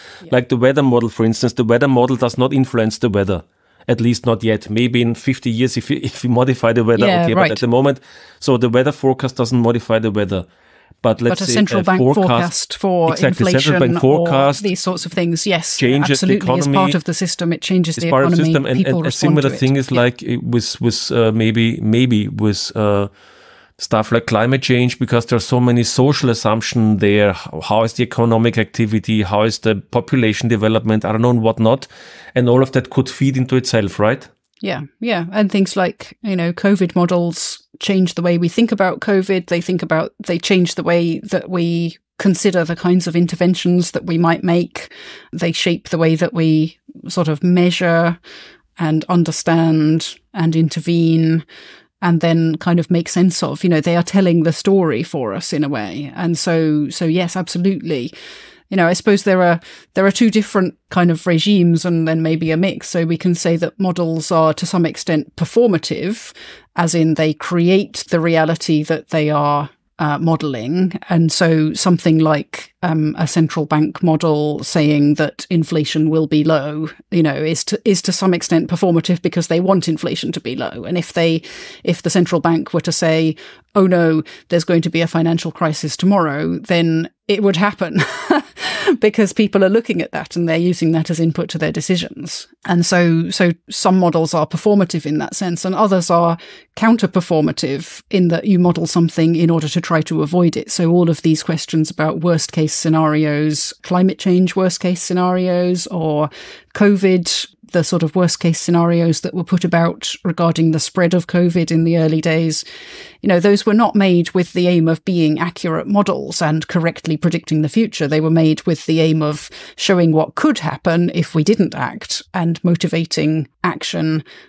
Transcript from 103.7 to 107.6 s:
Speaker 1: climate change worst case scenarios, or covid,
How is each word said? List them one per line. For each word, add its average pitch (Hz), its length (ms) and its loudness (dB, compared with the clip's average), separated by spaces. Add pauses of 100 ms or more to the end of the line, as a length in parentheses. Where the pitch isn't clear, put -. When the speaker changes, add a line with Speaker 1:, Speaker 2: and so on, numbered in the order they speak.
Speaker 1:
climate 180 360 0
change 180 380 2
worst 185 240 0
case 180 220 -2
scenarios, 180 840 0
or 151 420 -2 (440)
covid, 190 720 2 (260)